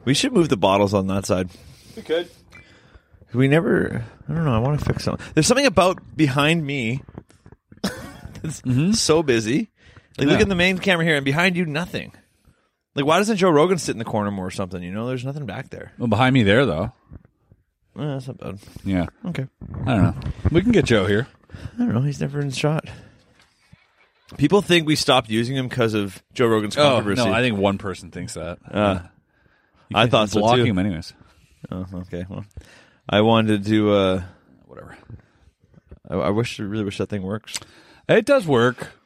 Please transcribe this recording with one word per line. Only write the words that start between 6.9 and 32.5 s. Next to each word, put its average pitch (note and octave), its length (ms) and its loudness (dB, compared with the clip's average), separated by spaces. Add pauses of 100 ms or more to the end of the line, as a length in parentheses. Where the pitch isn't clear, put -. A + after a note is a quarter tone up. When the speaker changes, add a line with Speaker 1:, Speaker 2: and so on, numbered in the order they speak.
Speaker 1:
<laughs> - 440 -20
that's - 760 -12
Speaker 2:
Mm-hmm. C#3 320 0
Speaker 1:
so E3 280 2
busy. B2+ 480 0 (500)
Like, C#3 100 2
look F3+ 80 6
Speaker 2:
Yeah. A3 60 4
Speaker 1:
at G3 60 0
the F#3+ 60 -2
main F3+ 240 2
camera F3 260 0
here, D#3+ 100 2
and C#3 80 -2
behind E3+ 320 0
you, F3 120 -2
nothing. D3 440 -8 (840)
Like, C#3+ 100 -2
why D#3+ 140 4
doesn't G#3+ 180 0
Joe F3+ 140 4
Rogan D#3+ 260 4
sit C#3+ 140 -6
in A2 80 -6
the A#2 60 -6
corner G#2 260 -4
more F#2+ 160 -6
or F#2 40 -8
something? F#2 300 -8
You F2 100 -10
know, A2 140 -8
there's B2+ 180 -8
nothing C#3 220 -10
back G2+ 240 -12
there. - 300 -16
Speaker 2:
Well, A#2+ 80 -2
behind B2+ 260 4
me C3 80 6
there, A2 240 6
though. F#2 260 -2 (1080)
Speaker 1:
Eh, C3 80 -6
that's C3+ 180 -8
not C3 140 -14
bad. F#2+ 180 -12 (260)
Speaker 2:
Yeah. F#2 220 -2 (220)
Speaker 1:
Okay. D3 180 -6 (400)
Speaker 2:
I C3 100 -2
don't G2 80 2
know. - 120 2 (360)
We F3 120 4
can A#3+ 80 2
get E3 140 6
Joe G#2+ 200 4
here. G#2 220 2 (480)
Speaker 1:
I - 20 -14
don't A#3+ 160 0
know. A#2+ 80 0
He's C#3+ 180 -2
never D3 200 -4
in C#3+ 100 -2
the B2+ 60 -8
shot. D3+ 300 -2 (1500)
People E3+ 240 4
think E3+ 240 2
we D3+ 80 2
stopped B2+ 340 0
using A#2 260 -2
him B2+ 140 -4
'cause A2+ 240 0
of G2+ 300 -4 (100)
Joe B2 140 2
Rogan's G#2+ 300 0
Speaker 2:
Oh, C#3+ 40 2 (140)
Speaker 1:
controversy. G#2 280 0
Speaker 2:
no, G#2 80 0
I A2+ 100 0
think A2+ 180 0
one G2 180 0
person F2+ 320 -10
thinks F2+ 240 -12
that. E2+ 240 -10 (100)
Speaker 1:
Uh, G2 340 0 (880)
Speaker 2:
You - 80 -2
Speaker 1:
I G#2+ 40 4
Speaker 2:
can't A#2 100 4
Speaker 1:
thought G#2+ 200 4
so, G#2+ 80 0
Speaker 2:
blocking A#2 260 4
Speaker 1:
too. G2+ 60 2
Speaker 2:
him F#2 80 0
anyways. F#2 340 -4 (580)
Speaker 1:
Oh, F#2 220 -8
okay. F2+ 340 -10
Well, G2 160 -12 (640)